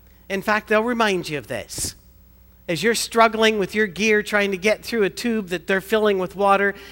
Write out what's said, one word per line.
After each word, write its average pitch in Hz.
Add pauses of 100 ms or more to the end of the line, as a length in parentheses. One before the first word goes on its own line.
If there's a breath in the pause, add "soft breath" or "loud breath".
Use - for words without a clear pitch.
(300 soft breath)
In 196
fact, 214
they'll 214
remind 220
you 151
of 131
this. - (720)
As 165
you're 220
struggling 220
with 185
your 214
gear 208
trying 202
to 196
get 202
through 226
a 185
tube 220
that 170
they're 190
filling 214
with 180
water, 196 (180 loud breath)